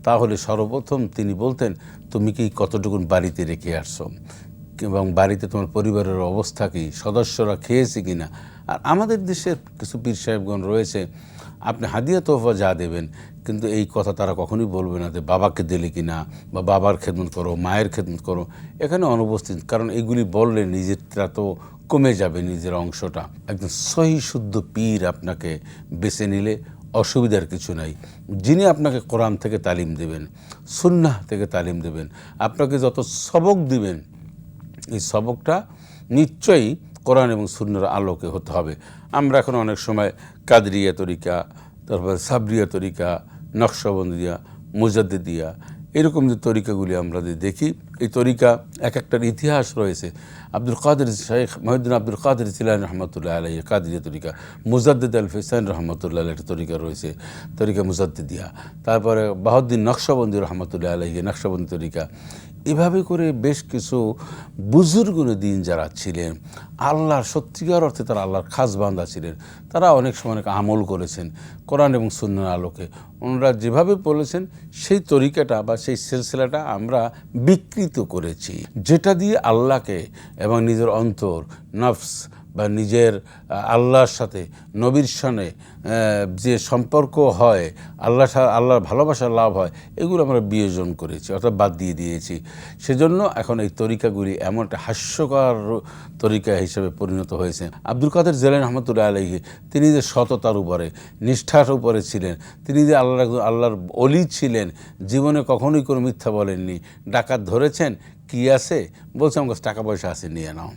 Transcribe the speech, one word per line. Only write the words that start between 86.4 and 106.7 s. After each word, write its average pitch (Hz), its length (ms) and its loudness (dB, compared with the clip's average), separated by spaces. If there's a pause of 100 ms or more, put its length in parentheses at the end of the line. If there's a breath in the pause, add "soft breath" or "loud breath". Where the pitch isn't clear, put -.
সম্পর্ক 131 600 2
হয়, 104 540 6 (260 loud breath)
আল্লাহ 123 280 6
সা-, 127 240 4
আল্লাহর 120 300 6
ভালোবাসা 123 480 2
লাভ 113 280 2
হয়, 90 140 0 (260 loud breath)
এগুলো 170 280 2
আমরা 131 160 2
বিয়োজন 98 540 0
করেছি, 82 380 -10
অর্থাৎ 107 200 0
বাদ 98 240 2
দিয়ে 90 180 -4
দিয়েছি। 85 500 -6 (360 loud breath)
সেজন্য 165 540 2
এখন 113 260 -2
এই 104 80 0
তরিকাগুলি 104 720 -2
এমন 107 240 -2
একটা 98 160 -8
হাস্যকর 117 1000 0 (400 loud breath)
তরিকা 107 340 2
হিসেবে 92 360 -2
পরিণত 95 420 -4
হয়েছে। 87 380 -4 (140)
আব্দুল 123 260 0
কাদের 165 240 4
জিলানী 139 280 4
রহমতুল্লাহ 120 460 2
আলাইহি, 95 320 0 (320 loud breath)
তিনি 151 200 6
যে 139 100 4
সততার 120 540 0
উপরে, 85 340 -2 (300 loud breath)
নিষ্ঠার 127 500 6
উপরে 117 320 2
ছিলেন, 90 340 -4 (300 loud breath)
তিনি 147 200 6
যে 151 100 6
আল্লাহর 127 240 4
একজন, 120 200 2
আল্লাহর 113 360 2 (140)
অলি 143 340 4
ছিলেন, 113 460 -2 (360 loud breath)
জীবনে 139 420 2
কখনোই 139 340 2
কোনো 131 180 0
মিথ্যা 123 300 -2
বলেননি। 92 480 -2 (300 loud breath)